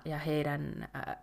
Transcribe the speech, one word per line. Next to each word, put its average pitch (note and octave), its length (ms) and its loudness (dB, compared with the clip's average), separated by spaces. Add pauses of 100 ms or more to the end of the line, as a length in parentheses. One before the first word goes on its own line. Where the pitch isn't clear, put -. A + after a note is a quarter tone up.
ja D#3 120 -2
heidän, D3 760 2
äh, - 280 -4